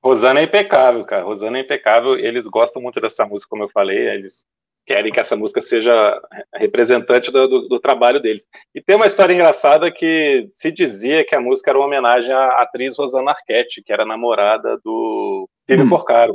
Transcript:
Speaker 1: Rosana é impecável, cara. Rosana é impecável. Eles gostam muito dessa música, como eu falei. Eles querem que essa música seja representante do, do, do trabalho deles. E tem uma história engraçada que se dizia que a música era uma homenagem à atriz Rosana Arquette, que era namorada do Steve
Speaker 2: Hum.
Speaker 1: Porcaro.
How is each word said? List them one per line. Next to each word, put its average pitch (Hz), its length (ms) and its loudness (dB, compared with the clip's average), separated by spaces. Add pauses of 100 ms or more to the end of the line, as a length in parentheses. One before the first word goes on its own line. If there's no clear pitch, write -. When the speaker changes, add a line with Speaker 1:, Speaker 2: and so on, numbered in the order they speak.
Speaker 1:
Rosana 131 380 2
é 156 60 2
impecável, 131 600 2
cara. 95 200 -4
Rosana 107 340 -8
é 135 40 -6
impecável. 131 540 0
Eles 117 300 -6
gostam 113 340 -2
muito 123 200 -10
dessa 110 260 -4
música, 101 240 -12
como 107 140 -8
eu 101 40 -10
falei. 98 300 -2 (120)
Eles 98 340 -12 (420)
querem 107 260 -2
que 104 60 -2
essa 113 160 -2
música 107 260 -4
seja 117 320 0 (640)
representante 120 800 0
do, 131 160 2
do, 131 200 0
do 123 120 -2
trabalho 127 420 2
deles. 107 240 -4 (260)
E - 80 -14
tem - 140 2
uma 214 140 4
história 180 260 4
engraçada 160 560 4
que 156 580 0
se - 220 -8
dizia 139 560 0
que - 80 -2
a - 60 2
música 123 320 -2
era 135 80 4
uma 139 60 2
homenagem 123 460 0
à 127 300 0
atriz 123 340 -6
Rosana 135 360 -2
Arquette, - 500 -4
que - 100 -8
era 107 140 -2
namorada 110 760 -2
do 107 640 -6 (160)
Steve 135 180 2
Speaker 2:
Hum. 131 60 4
Speaker 1:
Porcaro. 117 460 2